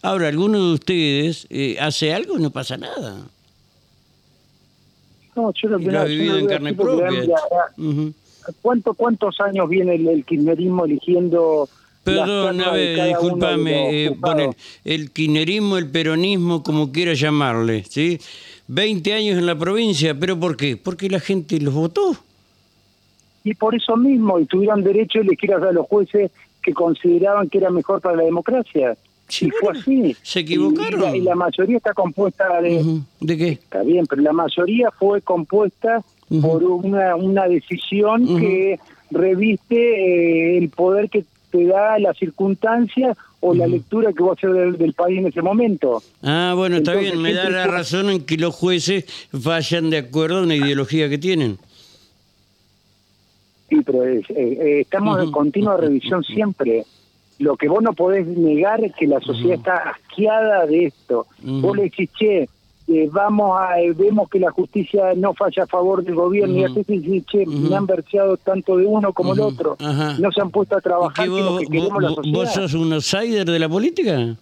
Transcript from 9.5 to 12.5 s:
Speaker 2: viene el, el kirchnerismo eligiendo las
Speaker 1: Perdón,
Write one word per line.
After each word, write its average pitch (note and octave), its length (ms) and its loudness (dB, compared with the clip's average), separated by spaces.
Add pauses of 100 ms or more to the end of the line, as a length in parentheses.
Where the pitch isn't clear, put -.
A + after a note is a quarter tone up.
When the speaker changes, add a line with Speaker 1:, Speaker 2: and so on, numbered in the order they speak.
Speaker 2:
viene F3+ 260 2
el, E3 120 0
el D#3+ 180 0
kirchnerismo E3 600 0
eligiendo E3 840 0
las - 340 -20
Speaker 1:
Perdón, F#3+ 540 0